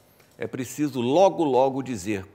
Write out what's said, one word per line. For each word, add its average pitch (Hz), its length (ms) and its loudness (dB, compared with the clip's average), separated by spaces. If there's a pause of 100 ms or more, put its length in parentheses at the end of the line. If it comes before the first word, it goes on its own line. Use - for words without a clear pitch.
(380)
é - 80 -8
preciso 127 560 -6
logo, 165 420 4
logo 135 380 2
dizer 104 540 -6